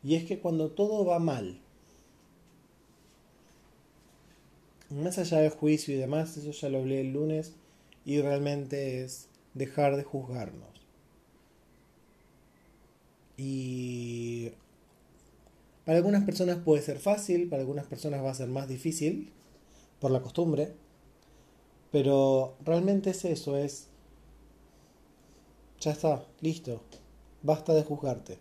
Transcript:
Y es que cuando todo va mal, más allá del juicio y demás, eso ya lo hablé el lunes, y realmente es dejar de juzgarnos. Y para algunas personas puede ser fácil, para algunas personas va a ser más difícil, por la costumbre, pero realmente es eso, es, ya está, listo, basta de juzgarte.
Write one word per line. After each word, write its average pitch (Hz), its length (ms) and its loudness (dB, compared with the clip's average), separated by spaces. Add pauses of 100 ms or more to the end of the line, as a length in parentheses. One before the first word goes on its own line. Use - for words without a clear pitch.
Y 143 120 2
es 165 100 0
que 180 140 -4
cuando 160 320 0
todo 208 340 2
va 175 140 4
mal, 120 420 -2 (3250)
más 165 300 -4
allá 170 220 2
del 151 100 6
juicio 151 440 0
y 135 40 0
demás, 156 400 -2
eso 147 140 -8
ya 143 180 -6
lo 135 80 0
hablé 135 240 0
el 131 100 -4
lunes, 156 420 -2 (520)
y 147 160 2
realmente 139 840 -2
es - 240 -14 (240)
dejar 139 440 2
de 143 80 -4
juzgarnos. 123 840 -10 (2500)
Y 123 1160 -6 (1300)
para 160 140 4
algunas 202 260 4
personas 180 400 0
puede 147 180 6
ser 135 160 -6
fácil, 180 520 0
para 139 100 -2
algunas 135 260 -4
personas 139 380 -6
va 135 60 0
a 127 40 -6
ser 127 140 -6
más 131 200 -4
difícil, 156 640 -2 (680)
por 135 120 2
la 131 100 4
costumbre, 151 500 0 (1160)
pero 135 720 4
realmente 190 460 2
es 185 140 -6
eso, 160 320 -2
es, 139 320 -4 (1900)
ya 151 120 -2
está, 143 320 0 (160)
listo, 160 420 -4 (600)
basta 151 320 2
de 156 80 6
juzgarte. 143 580 -6